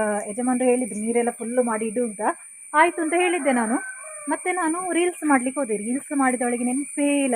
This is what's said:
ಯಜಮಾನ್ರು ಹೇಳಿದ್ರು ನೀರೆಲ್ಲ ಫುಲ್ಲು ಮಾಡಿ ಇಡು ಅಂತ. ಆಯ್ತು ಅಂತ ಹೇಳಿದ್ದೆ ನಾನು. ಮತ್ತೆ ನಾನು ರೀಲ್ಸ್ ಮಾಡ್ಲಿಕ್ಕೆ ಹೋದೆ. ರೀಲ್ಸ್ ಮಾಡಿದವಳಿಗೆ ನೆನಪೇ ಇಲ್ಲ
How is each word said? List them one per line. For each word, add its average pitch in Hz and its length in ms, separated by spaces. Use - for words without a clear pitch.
ಯಜಮಾನ್ರು 247 360
ಹೇಳಿದ್ರು 247 360
ನೀರೆಲ್ಲ 233 300
ಫುಲ್ಲು 240 320
ಮಾಡಿ 226 240
ಇಡು 233 180
ಅಂತ. 208 160
ಆಯ್ತು 339 280
ಅಂತ 320 140
ಹೇಳಿದ್ದೆ 349 360
ನಾನು. 233 220
ಮತ್ತೆ 359 240
ನಾನು 349 400
ರೀಲ್ಸ್ 339 340
ಮಾಡ್ಲಿಕ್ಕೆ 262 340
ಹೋದೆ. 220 160
ರೀಲ್ಸ್ 247 420
ಮಾಡಿದವಳಿಗೆ 247 460
ನೆನಪೇ 285 600
ಇಲ್ಲ 254 120